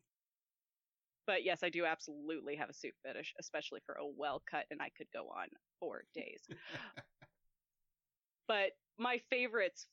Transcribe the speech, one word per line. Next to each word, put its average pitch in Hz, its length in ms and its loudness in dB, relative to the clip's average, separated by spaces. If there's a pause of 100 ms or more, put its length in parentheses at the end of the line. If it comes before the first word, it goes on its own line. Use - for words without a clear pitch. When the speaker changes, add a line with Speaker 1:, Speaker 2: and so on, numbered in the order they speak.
(1300)
Speaker 1:
But 185 160 4
yes, 175 200 4
I 180 60 4
do 170 160 2
absolutely 151 720 -2
have 147 140 -2
a - 40 -12
suit - 200 -8 (100)
fetish, 135 360 -6
especially - 460 -6
for - 100 -8
a 147 120 -4
well 147 420 0
cut, 151 220 0
and 151 100 -6
I - 160 -2
could - 160 -10
go - 140 -4
on 92 200 -6 (320)
for - 240 -4 (120)
days. - 320 -8
Speaker 2:
<laughs> - 60 -8 (1900)
Speaker 1:
But 202 240 6 (260)
my 247 220 4 (100)
favorites 233 640 4